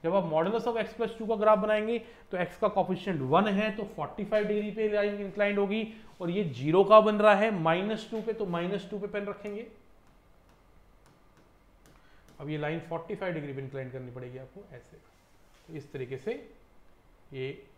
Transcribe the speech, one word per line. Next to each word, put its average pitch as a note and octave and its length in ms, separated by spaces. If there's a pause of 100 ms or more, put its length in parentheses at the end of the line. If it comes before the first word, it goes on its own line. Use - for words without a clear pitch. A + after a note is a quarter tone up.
जब E3 120
आप F#3+ 160
modulus F#3+ 360
of A#3 100
x G#3+ 180
plus A3+ 240
two A3+ 60
का A3 100
graph G#3+ 240
बनाएंगे G#3+ 380 (340)
तो F#3 60
X F3 200
का G#3+ 120
coefficient F#3 540
one E3 260
है G#3 260
तो G#3+ 80 (120)
फ़ोर्टी D#3+ 300
फ़ाइव G#3 200
degree G#3 260
पे G#3+ 180
line G#3 320
inclined G3+ 380
होगी, G#3 280 (340)
और F3 80
ये G3 160
ज़ीरो D3+ 380
का G#3+ 180
बन G#3+ 160
रहा G#3 180
है A3 180
माइनस F#3+ 580
टू A3 100
पे, A3 120
तो G3+ 120
माइनस F3+ 440
टू G#3 100
पे G3+ 80
पेन G3+ 180
रखेंगे। G#3 400 (2750)
अब D3 100
ये D#3 80
line D3+ 220
फ़ोर्टी E3 360
फ़ाइव F3+ 180
degree C#3+ 200
पे C3+ 80
इंक्लाइंड C3 300
करनी B2+ 200
पड़ेगी B2 260
आपको C3 380
ऐसे। - 220 (680)
तो E3 60
इस C#3+ 200
तरीके C3 240
से G#3+ 160 (1000)
ये C3 300 (140)